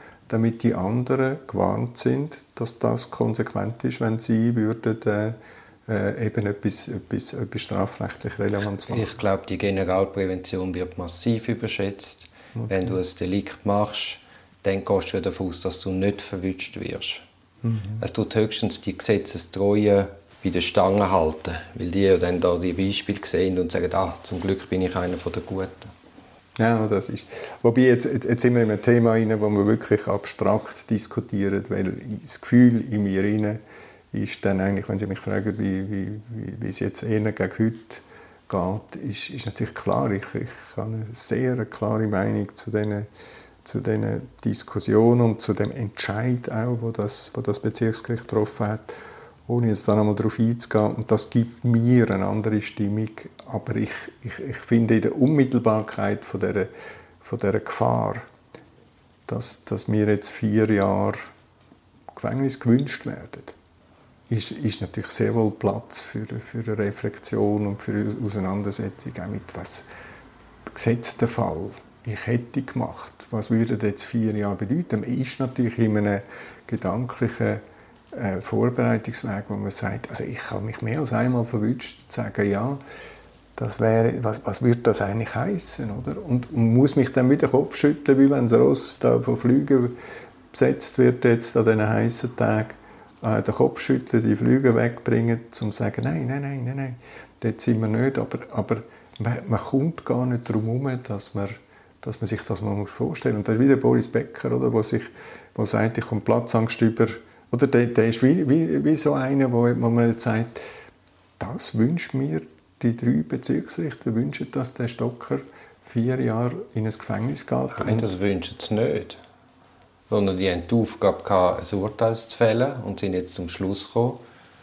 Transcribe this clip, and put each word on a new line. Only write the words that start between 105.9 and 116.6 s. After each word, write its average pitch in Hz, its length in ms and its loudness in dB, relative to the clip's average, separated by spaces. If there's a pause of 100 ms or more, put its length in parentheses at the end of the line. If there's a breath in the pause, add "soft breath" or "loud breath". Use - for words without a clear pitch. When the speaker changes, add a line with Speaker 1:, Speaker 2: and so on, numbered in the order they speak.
Speaker 1:
„Ich 113 80 -4
komme 107 160 -2
Platzangst 113 600 2
über“, 113 240 4 (460 loud breath)
oder 127 160 4
der, 120 180 6
der 113 220 4
ist 113 120 0
wie, 147 280 4
wie, 151 360 2
wie 151 120 4
so 151 160 2
einer, 135 400 2
wo, 120 100 4
wo 120 280 2
man 117 180 4
jetzt 117 160 -2
sagt, 117 360 -2 (760 loud breath)
das 117 400 -4
wünscht 139 360 0
mir, 151 260 -2 (440)
die 120 120 2
drei 143 300 0
Bezirksrichter 135 880 -4
wünschen, 123 360 -4
dass 127 240 -6
der 120 140 -4
Stocker 120 500 -4 (460 loud breath)
vier 123 360 0
Jahre 123 340 0 (200)